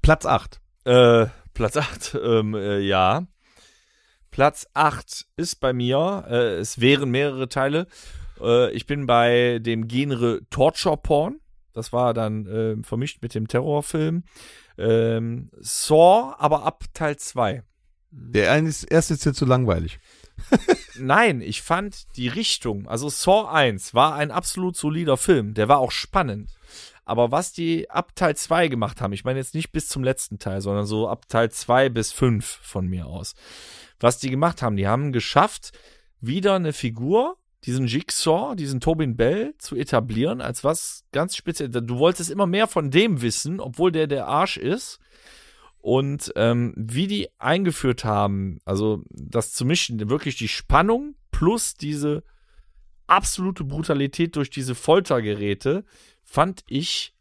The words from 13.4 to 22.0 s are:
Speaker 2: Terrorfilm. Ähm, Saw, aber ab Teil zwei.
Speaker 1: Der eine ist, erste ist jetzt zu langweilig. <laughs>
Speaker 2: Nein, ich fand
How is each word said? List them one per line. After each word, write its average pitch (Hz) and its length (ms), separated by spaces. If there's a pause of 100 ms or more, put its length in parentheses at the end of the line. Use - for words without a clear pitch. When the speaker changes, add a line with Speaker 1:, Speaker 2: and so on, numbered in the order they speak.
Speaker 2:
Terrorfilm. 156 760 (540)
Ähm, 113 720 (100)
Saw, 185 760
aber 151 280
ab - 180 (100)
Teil 151 240
zwei. 113 460 (480)
Speaker 1:
Der 120 400
eine 156 180
ist, - 140
erste 160 300
ist - 120
jetzt 143 140
zu 143 60
langweilig. 110 540 (500)
<laughs> - 0 (500)
Speaker 2:
Nein, 143 420
ich 95 200
fand - 560